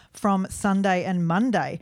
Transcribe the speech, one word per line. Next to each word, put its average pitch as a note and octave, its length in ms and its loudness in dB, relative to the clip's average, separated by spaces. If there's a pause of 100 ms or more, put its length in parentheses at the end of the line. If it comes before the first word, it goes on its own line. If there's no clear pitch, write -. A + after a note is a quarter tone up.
(120)
from G3 380 0
Sunday G3 540 0
and F3+ 240 0
Monday, F3+ 540 0